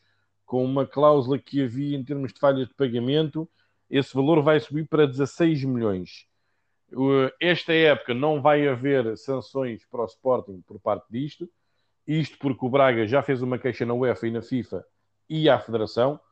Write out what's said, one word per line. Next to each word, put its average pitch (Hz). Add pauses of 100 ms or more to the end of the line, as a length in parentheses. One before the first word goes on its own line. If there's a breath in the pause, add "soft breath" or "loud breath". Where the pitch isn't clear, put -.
(460)
com 127
uma 135
cláusula 139
que 139
havia 139
em 135
termos 139
de -
falhas 131
de -
pagamento, 143 (400)
esse -
valor 143
vai 156
subir 151
para 151
dezasseis 139
milhões. 110 (640)
O, 135
esta 165
época 147
não 147
vai 147
haver 123
sanções 127
para 120
o 110
Sporting 101
por 104
parte 104
disto, 143 (560)
isto 156
porque 131
o 123
Braga 123
já 135
fez 127
uma 127
queixa 123
na 120
uefa 120
e 113
na 117
fifa 110 (420)
e 156
à 123
Federação, 117 (120)